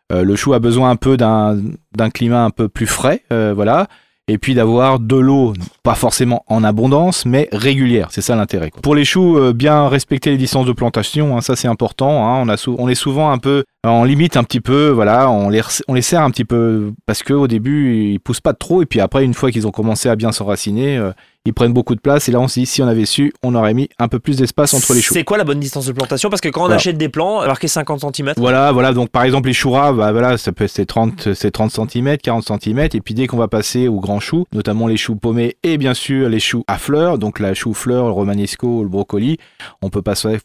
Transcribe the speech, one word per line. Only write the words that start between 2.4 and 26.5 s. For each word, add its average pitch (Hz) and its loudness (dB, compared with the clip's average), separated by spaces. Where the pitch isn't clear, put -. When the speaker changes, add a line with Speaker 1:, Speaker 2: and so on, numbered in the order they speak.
Speaker 1:
un 107 0
peu 110 -2
plus - -4
frais, 147 0
euh, 110 0
voilà. 113 0
Et 107 0
puis - -2
d'avoir 123 4
de 113 0
l'eau, 131 4
pas 113 0
forcément 120 0
en 110 2
abondance, 131 2
mais 131 2
régulière. 120 2
C'est 101 -6
ça 120 0
l'intérêt, 95 -2
quoi. - -16
Pour 147 0
les 147 4
choux, 170 4
euh, 127 4
bien 147 2
respecter 139 -2
les 139 2
distances 131 -2
de 123 2
plantation, 120 -2
hein, 117 -2
ça 127 -2
c'est - -2
important, 120 0
hein. 131 0
On 123 -2
a 113 0
sou-, 123 -4
on 123 -2
est 127 2
souvent 143 0
un 127 0
peu, 139 0
on 117 4
limite 143 2
un 120 4
petit 117 -4
peu, 147 2
voilà, 120 4
on 101 0
les 110 2
res-, - -6
on 131 0
les 127 2
serre 170 2
un 143 2
petit - -2
peu 110 0
parce 107 -4
que 139 -2
au 143 2
début 117 0
ils 101 -2
poussent - -6
pas 143 0
trop 175 0
et - -4
puis 117 -2
après 135 2
une 120 0
fois 131 -2
qu'ils 113 -2
ont 104 -4
commencé 110 -2
à 117 2
bien 110 -2
s'enraciner, 107 -2
euh, 101 -4
ils 117 0
prennent 120 2
beaucoup 120 2
de - -6
place 143 2
et 120 2
là 120 4
on 127 0
se 123 -4
dit 127 0
si 135 -2
on 123 2
avait 113 2
su, 143 0
on 123 0
aurait 110 2
mis 131 0
un 120 -2
peu 120 -4
plus 139 -2
d'espace 135 0
entre 131 0
les 120 4
choux. - 0
Speaker 2:
C'est 170 0
quoi 208 -2
la 202 0
bonne 143 -2
distance 135 -8
de 131 -4
plantation ? 135 -2
Parce 202 -4
que 165 -4
quand 139 -4